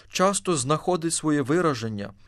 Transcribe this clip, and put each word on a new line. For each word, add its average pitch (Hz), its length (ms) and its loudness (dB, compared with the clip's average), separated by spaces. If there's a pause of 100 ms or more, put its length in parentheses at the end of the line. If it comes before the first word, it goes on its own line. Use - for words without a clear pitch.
часто 185 480 0
знаходить 160 560 0
своє 151 280 0
вираження 117 720 -2 (140)